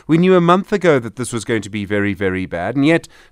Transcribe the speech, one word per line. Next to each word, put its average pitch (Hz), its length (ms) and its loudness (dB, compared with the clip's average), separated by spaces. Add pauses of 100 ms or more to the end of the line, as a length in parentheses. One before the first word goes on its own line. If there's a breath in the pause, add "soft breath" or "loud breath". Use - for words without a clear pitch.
We 160 100 2
knew 185 180 4
a 180 60 4
month 180 320 2
ago 170 260 2
that 117 160 -8
this 123 160 -8
was 117 140 -6
going 113 160 -2
to 98 80 -14
be 104 160 -8
very, 101 280 -2
very 92 320 -4
bad, 90 300 -6
and 139 100 2
yet 160 220 0 (240 soft breath)